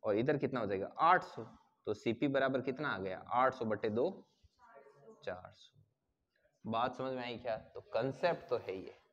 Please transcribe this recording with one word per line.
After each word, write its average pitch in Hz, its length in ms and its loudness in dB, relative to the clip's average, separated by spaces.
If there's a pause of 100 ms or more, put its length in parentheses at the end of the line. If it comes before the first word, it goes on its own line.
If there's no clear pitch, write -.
और 107 160 4
इधर 143 200 2
कितना 127 220 0
हो 107 60 0
जाएगा? 95 340 -2
आठ 175 240 6
सौ। - 180 -12 (440)
तो 110 80 0
सीपी 120 340 0
बराबर 135 320 2
कितना 135 280 -4
आ 107 100 -2
गया? 92 200 -4 (140)
आठ 127 220 6
सौ 120 100 -4
बटे 107 260 0
दो, 123 200 2 (1120)
चार 92 280 -10
सौ। - 260 -20 (880)
बात 117 320 0
समझ 131 160 -4
में 127 100 -4
आई 120 140 -6
क्या? 110 200 -4
तो - 240 -12 (120)
concept 135 560 0
तो 123 100 0
है 95 180 -4
ये। - 180 -10 (180)